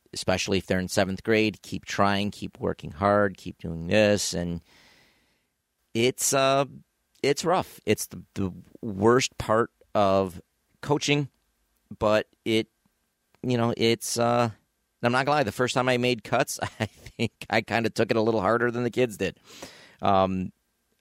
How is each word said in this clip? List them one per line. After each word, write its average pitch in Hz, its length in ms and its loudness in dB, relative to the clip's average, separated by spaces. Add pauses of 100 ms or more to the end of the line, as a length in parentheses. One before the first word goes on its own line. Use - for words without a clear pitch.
(140)
especially 92 440 -2
if 87 80 -4
they're 92 140 -2
in 92 80 -4
seventh 95 360 -2
grade, 110 380 0
keep - 240 -12
trying, 101 460 0
keep - 280 -14
working - 320 -6
hard, 101 460 2
keep - 220 -14
doing 82 280 -8
this. 104 460 2
And 87 280 -4 (1300)
it's, 123 400 0
uh, 135 320 2 (580)
it's - 220 0
rough. 180 400 -2
It's - 220 0
the, 92 140 -14 (120)
the 95 180 -2 (300)
worst 113 560 2
part 113 340 0 (240)
of 95 460 2 (400)
coaching, 143 480 0 (680)
but 107 280 2 (160)
it, 110 240 0 (720)
you 123 160 0
know, 117 200 2
it's, 113 420 0
uh, 120 300 2 (520)
I'm 120 120 0
not 131 120 0
gonna 143 120 2
lie, 147 60 2
the 101 100 -2
first 123 200 -2
time 127 140 0
I 127 100 2
made 123 280 0
cuts, - 340 -2 (100)
<laughs> - 100 -16
I 110 80 -2
think - 440 -8 (180)
I 113 120 2
kinda 110 280 -2
took - 220 -2
it 113 60 2
a 110 40 4
little 110 200 2
harder 117 300 2
than 120 120 -4
the 120 60 -2
kids 117 260 -2
did. 95 220 -4 (640)
Um, 95 500 2 (500)